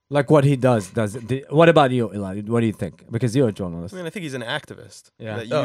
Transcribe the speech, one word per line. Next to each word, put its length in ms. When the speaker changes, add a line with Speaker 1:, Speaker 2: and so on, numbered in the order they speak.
Speaker 1:
Like 200
what 140
he 140
does, 320
does 260
it, 140
the, 220
what 180
about 220
you, 220
Eli? 280
What 180
do 60
you 80
think? 360
Because 240
you're 140
a 60
journalist. 400
Speaker 2:
I 40
mean, 80
I 40
think 140
he's 100
an 100
activist 760
Speaker 1:
Yeah. 200
Speaker 2:
that 160
Speaker 3:
Oh, 120